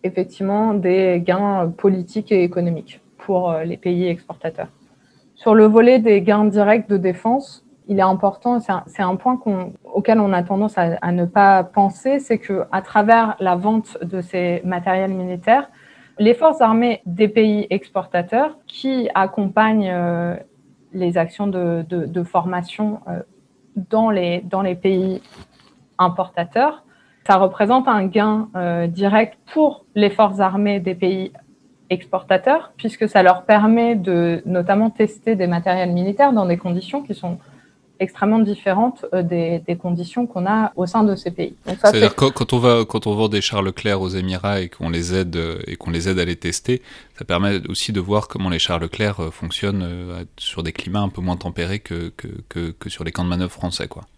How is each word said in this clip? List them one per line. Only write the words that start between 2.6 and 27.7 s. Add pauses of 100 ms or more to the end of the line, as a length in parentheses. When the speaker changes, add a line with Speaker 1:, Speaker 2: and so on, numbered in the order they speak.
Speaker 1:
pour,
euh,
les
pays
exportateurs. (680)
Sur
le
volet
des
gains
directs
de
défense, (220)
il
est
important,
c'est
un,
c'est
un
point
qu'on, (100)
auquel
on
a
tendance
à,
à
ne
pas
penser,
c'est
que
à
travers
la
vente
de
ces
matériels
militaires, (480)
les
forces
armées
des
pays
exportateurs
qui
accompagnent,
euh, (560)
les
actions
de,
de,
de
formation,
euh, (540)
dans
les,
dans
les
pays (800)
importateurs, (420)
ça
représente